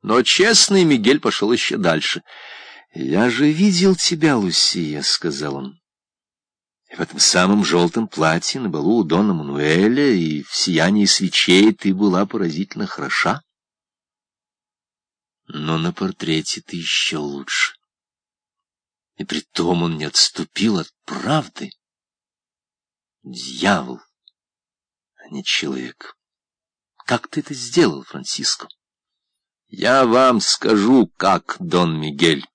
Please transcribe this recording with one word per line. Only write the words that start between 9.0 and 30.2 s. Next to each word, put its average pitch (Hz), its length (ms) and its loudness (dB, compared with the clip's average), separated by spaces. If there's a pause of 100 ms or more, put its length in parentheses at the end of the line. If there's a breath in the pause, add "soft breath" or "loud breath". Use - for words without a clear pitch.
Дона 95 280 2
Мануэля 82 760 2
и 78 320 0
в - 100 -16
сиянии 95 520 2
свечей 95 680 4
ты 95 200 -2
была 95 320 2
поразительно 98 600 -6
хороша. - 540 -4 (2000)
Но 76 320 -6
на 85 160 -4
портрете - 680 -6
ты - 160 -14
еще 80 440 -4
лучше. - 580 -8 (1400)
И 101 80 -8
притом 85 580 -2
он 82 140 -4
не 76 80 -8
отступил - 760 -2
от 82 120 -8 (120)
правды. - 680 -6 (1500)
Дьявол, 65 800 -4 (1160)
а - 120 -20
не 71 140 -12
человек. 65 760 -8 (880)
Как - 220 -4
ты - 140 -6
это 147 120 -12
сделал, 120 500 0
Франсиско?" - 640 -8 (1000)
"Я 120 400 2
вам 123 340 4